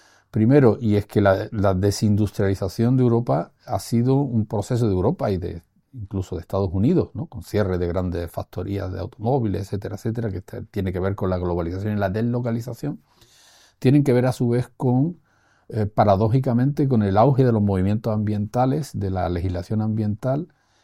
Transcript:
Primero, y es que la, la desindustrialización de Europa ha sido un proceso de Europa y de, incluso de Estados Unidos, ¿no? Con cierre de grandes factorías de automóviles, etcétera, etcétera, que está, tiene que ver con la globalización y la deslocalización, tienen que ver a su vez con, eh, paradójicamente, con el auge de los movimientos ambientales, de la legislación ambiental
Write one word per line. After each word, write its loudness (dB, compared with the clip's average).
Primero, 6
y 2
es 0
que 0
la, 4
la 2
desindustrialización 0
de 2
Europa 2
ha -4
sido 0
un 0
proceso -2
de 2
Europa 0
y -2
de, -8
incluso -8
de -10
Estados -2
Unidos, 2
¿no? -8
Con -14
cierre 0
de -2
grandes -4
factorías -8
de -8
automóviles, -2
etcétera, -8
etcétera, -6
que -8
está, -12
tiene -4
que -4
ver -2
con -2
la 0
globalización -4
y -4
la 0
deslocalización, -4
tienen 4
que 2
ver 4
a 0
su -2
vez 0
con, 0
eh, -2
paradójicamente, 2
con 2
el 2
auge 6
de 4
los 2
movimientos 0
ambientales, -2
de -4
la -2
legislación -2
ambiental -4